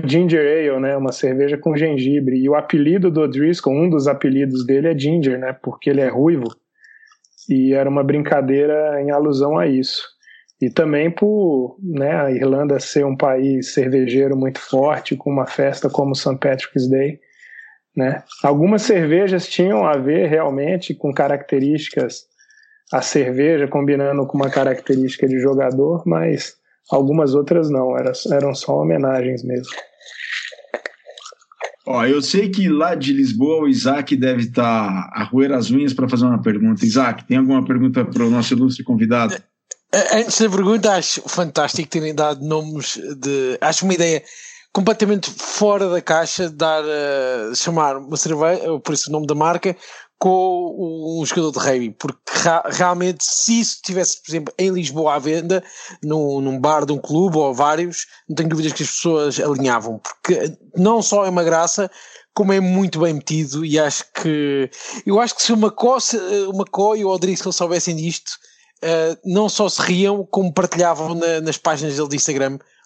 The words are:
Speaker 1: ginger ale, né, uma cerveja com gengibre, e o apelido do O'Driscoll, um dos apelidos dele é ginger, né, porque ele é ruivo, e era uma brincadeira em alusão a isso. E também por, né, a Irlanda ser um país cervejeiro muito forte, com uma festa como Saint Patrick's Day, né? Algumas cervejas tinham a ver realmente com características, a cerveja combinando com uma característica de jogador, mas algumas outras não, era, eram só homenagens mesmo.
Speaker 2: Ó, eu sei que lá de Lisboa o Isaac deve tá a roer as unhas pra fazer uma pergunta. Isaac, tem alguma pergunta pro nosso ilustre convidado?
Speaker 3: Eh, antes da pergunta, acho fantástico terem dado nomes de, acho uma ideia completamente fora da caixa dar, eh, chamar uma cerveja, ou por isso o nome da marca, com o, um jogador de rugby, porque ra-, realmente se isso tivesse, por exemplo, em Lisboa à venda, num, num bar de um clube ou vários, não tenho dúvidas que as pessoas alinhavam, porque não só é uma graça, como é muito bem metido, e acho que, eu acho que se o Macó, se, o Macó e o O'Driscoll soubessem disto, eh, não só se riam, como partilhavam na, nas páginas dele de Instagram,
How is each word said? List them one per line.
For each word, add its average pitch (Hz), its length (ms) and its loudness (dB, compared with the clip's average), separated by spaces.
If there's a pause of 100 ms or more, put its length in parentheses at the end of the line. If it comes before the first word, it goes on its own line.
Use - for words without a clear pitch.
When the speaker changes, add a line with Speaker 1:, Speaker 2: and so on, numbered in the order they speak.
Speaker 1:
ginger 160 360 4
ale, 147 380 2
né, 135 180 0
uma 135 140 -2
cerveja 139 460 0
com 147 180 0
gengibre, 139 600 0
e 135 120 2
o 147 60 4
apelido 156 540 2
do 156 120 2
O'Driscoll, 147 520 0
um 160 160 2
dos 147 180 2
apelidos 135 580 0
dele 139 240 2
é 160 80 0
ginger, 139 420 0
né, 131 140 -6
porque - 360 -6
ele 139 120 2
é 131 80 2
ruivo, 131 380 2 (1000)
e 131 240 4
era 139 160 2
uma 143 140 2
brincadeira 147 1000 2
em 143 80 -2
alusão 143 480 2
a 175 100 2
isso. 131 380 -2 (540)
E 127 120 -2
também 156 400 2
por, 175 680 0
né, 160 380 -2
a 139 120 0
Irlanda 135 480 2
ser 143 260 0
um 139 100 -2
país 135 580 0
cervejeiro 131 640 2
muito 131 240 -2
forte, 139 560 0
com - 140 -6
uma 139 160 0
festa 139 420 -2
como 135 280 0
Saint 139 240 -2
Patrick's 131 500 0
Day, 139 300 0 (800)
né? 131 260 -2 (200)
Algumas 165 400 4
cervejas 180 640 2
tinham 190 360 2
a 151 140 2
ver 151 300 2
realmente 156 680 -2
com 147 180 -4
características, 139 1160 -2 (640)
a 131 80 0
cerveja 143 640 2
combinando 139 600 0
com 143 100 -4
uma 139 140 0
característica 131 760 0
de 131 120 0
jogador, 135 680 2
mas 160 500 0 (360)
algumas 143 420 2
outras 147 380 2
não, 127 260 0
era, 127 140 0 (200)
eram 139 220 2
só 143 240 -4
homenagens 131 640 0
mesmo. 127 300 -6 (2250)
Speaker 2:
Ó, 120 180 0
eu 139 160 2
sei 190 280 0
que 185 200 0
lá 160 240 2
de 143 200 -2
Lisboa 139 500 2
o 147 40 2
Isaac 131 480 0
deve 120 360 0
tá 110 600 0
a 107 120 -6
roer 131 280 2
as 117 200 0
unhas 139 220 2
pra 127 140 -2
fazer 123 180 2
uma 120 160 2
pergunta. 110 440 2
Isaac, 117 400 0
tem 123 120 0
alguma 131 280 2
pergunta 127 400 0
pro 117 240 0
nosso 120 240 0
ilustre 127 300 2
convidado? 113 500 0 (580)
Speaker 3:
Eh, 214 280 2
antes 226 200 0
da 220 100 4
pergunta, 202 440 2
acho - 340 -2
fantástico 156 600 -2
terem 156 240 -4
dado 147 320 -2
nomes 156 540 -6 (180)
de, 131 420 -2
acho 160 260 0
uma 190 80 2
ideia 165 280 0 (560)
completamente 202 540 0
fora 202 580 0
da 175 100 0
caixa 165 520 -2
dar, 156 340 -2
eh, 131 720 -2
chamar 151 420 0
uma 139 180 -10
cerveja, 160 560 -2
ou 151 80 -4
por - 140 -6
isso 143 160 -4
o - 20 -10
nome 151 140 -4
da 147 80 -2
marca, 170 420 0 (440)
com - 100 2
o, 180 920 -2
um 156 60 -4
jogador 160 260 -2
de 127 80 -10
rugby, 123 320 0
porque - 340 -10
ra-, - 420 0
realmente 180 560 0
se - 360 0
isso - 240 -4
tivesse, 180 380 -4
por - 100 -16
exemplo, 156 240 -6
em 190 140 0
Lisboa 156 460 0
à 147 40 -2
venda, 165 440 -2 (400)
num, 151 380 -2
num 135 180 -2
bar 147 260 2
de 143 60 -2
um 143 80 -2
clube 165 380 0
ou 139 180 2
vários, 156 500 0 (240)
não 156 60 -8
tenho 160 140 -2
dúvidas 156 240 -2
que - 100 -6
as 135 60 -4
pessoas 147 500 0
alinhavam, 123 600 0
porque - 560 -4 (200)
não 214 260 4
só 202 240 2
é 190 40 -2
uma 175 140 0
graça, 165 460 0 (460)
como 196 180 2
é 196 60 4
muito 185 400 0
bem 160 160 2
metido, 151 500 -4
e 156 140 2
acho 147 340 0
que, 143 560 -2 (360)
eu 202 140 4
acho 240 160 0
que - 60 -4
se 233 120 2
o 226 40 4
Macó, 214 420 2
se, 233 180 -2
o 196 380 -2
Macó 196 400 0
e 214 80 -2
o 190 60 0
O'Driscoll 185 420 -2
soubessem 175 440 -2
disto, 160 360 -6 (520)
eh, 160 420 0
não 196 240 0
só 208 200 0
se - 120 -2
riam, 190 480 0
como 185 240 -2
partilhavam 170 600 0
na, 165 260 -2
nas 156 160 -4
páginas 151 380 -2
dele 147 140 -4
de 143 60 -4
Instagram, 135 440 -2 (260)